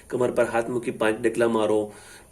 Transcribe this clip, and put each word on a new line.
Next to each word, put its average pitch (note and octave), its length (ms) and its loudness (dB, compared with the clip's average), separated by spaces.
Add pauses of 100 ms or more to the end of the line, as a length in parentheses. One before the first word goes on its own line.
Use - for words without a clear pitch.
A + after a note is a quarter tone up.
કમર B2 240 0
પર A#2+ 140 2
હાથ A#2 240 -2
મૂકી B2 220 -4
પાંચ A2 300 0
ડગલા A#2 260 2
મારો. G#2+ 460 0 (380)